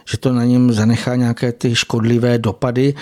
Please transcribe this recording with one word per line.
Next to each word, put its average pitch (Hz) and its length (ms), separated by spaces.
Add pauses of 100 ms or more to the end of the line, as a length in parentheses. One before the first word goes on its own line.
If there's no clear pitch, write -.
(100)
že 107 80
to 131 140
na 120 120
něm 123 280
zanechá 113 440
nějaké 120 360
ty 120 220
škodlivé 120 640
dopady. 127 640